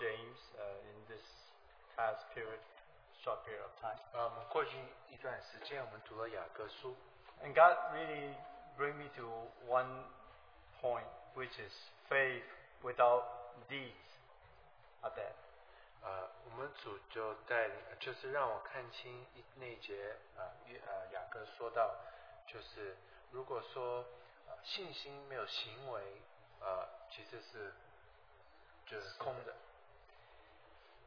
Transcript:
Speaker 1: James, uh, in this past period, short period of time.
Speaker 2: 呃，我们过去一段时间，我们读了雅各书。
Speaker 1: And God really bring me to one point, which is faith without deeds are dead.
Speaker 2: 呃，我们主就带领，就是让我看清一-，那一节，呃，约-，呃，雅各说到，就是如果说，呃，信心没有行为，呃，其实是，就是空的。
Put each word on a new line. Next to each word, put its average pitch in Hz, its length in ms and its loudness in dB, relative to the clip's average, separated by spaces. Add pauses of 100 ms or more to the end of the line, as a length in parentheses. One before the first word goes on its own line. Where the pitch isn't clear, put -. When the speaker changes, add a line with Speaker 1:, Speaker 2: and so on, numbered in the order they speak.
Speaker 1:
James, 117 380 0 (180)
uh, 101 320 -6
in 104 160 -14
this 110 160 -12 (760)
past 110 380 2
period, 113 240 -4 (640)
short 113 240 -2
period 104 160 -6
of 101 160 -8
time. 110 220 -4 (140)
Speaker 2:
呃， 120 120 2
我 117 60 2
们 113 80 -6 (100)
过 151 160 4
去 127 100 -4 (360)
一 - 60 -14
段 120 260 -2
时 - 160 -14
间， 139 260 -4
我 113 60 -8
们 107 180 -10
读 110 100 -6
了 113 100 0
雅 101 120 -4 (100)
各 107 160 -6
书。 127 280 -8 (480)
Speaker 1:
And 143 100 -4
God 175 240 12 (160)
really 151 400 -2 (420)
bring 143 200 2
me 147 120 -8 (100)
to 120 120 -6 (380)
one 127 340 6 (800)
point, 117 240 4 (300)
which 127 260 -4
is 101 120 -10 (360)
faith 131 320 8 (400)
without 123 400 12 (480)
deeds 135 240 -2 (1120)
are 113 100 0
dead. 101 220 -4 (680)
Speaker 2:
呃， 95 260 -2 (180)
我 117 120 -10
们 139 140 -4 (100)
主 104 160 -6 (140)
就 110 240 0 (120)
带 117 200 6
领， 101 100 -6 (220)
就 131 140 -4
是 131 180 -6
让 139 180 4
我 104 120 0
看 131 300 -6
清 123 440 -10
一-， 123 80 -14 (180)
那 127 60 -6
一 117 80 -6
节， 101 400 -4 (220)
呃， - 60 -6 (220)
约-， 123 220 -12
呃， 98 260 -4
雅 95 160 -4
各 110 160 -6 (100)
说 117 140 -4
到， 113 240 6 (540)
就 113 140 -10
是 98 360 -8 (340)
如 127 120 -6
果 131 180 -2
说， 123 420 -2 (440)
呃， - 160 -8
信 - 300 -4
心 - 180 -8 (160)
没 135 60 -8
有 120 140 0
行 120 440 -4
为， 101 300 -4 (380)
呃， 95 280 2 (220)
其 - 160 -10
实 113 160 -8
是， 104 320 -8 (1120)
就 107 160 -6
是 - 160 -10
空 131 160 0 (100)
的。 - 120 -8 (1500)